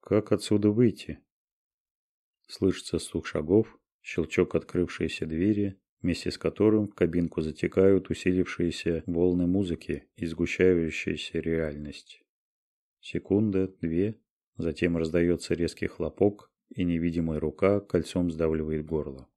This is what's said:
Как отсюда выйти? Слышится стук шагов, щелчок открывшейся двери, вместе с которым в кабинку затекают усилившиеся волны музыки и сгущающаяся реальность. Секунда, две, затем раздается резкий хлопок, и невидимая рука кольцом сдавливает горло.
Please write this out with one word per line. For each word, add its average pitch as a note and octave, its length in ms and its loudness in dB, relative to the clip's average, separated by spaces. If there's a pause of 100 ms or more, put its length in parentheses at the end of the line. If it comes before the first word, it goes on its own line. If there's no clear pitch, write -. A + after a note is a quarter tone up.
Как G#2 300 0
отсюда G#2 380 2
выйти? G#2+ 500 0 (1300)
Слышится - 520 -2
стук - 260 -8
шагов, E2+ 540 0 (220)
щелчок - 540 -2
открывшейся E2 680 -4
двери, F#2+ 540 0 (220)
вместе - 280 -2
с - 80 -8
которым G#2+ 500 2
в - 60 -12
кабинку E2+ 480 0
затекают F#2+ 720 2
усилившиеся F2 960 -2
волны F2 400 2
музыки F2 680 -2
и E2+ 120 -6
сгущающаяся E2 1120 0
реальность. D#2 840 -6 (760)
Секунда, G2 680 0 (140)
две, F2 380 -2 (380)
затем E2+ 400 -2
раздается E2+ 580 0
резкий E2 320 -4
хлопок, F#2+ 640 0 (180)
и - 140 -4
невидимая E2 560 0
рука F#2+ 400 2
кольцом F2 500 0
сдавливает D#2 560 -2
горло. C#2+ 520 -6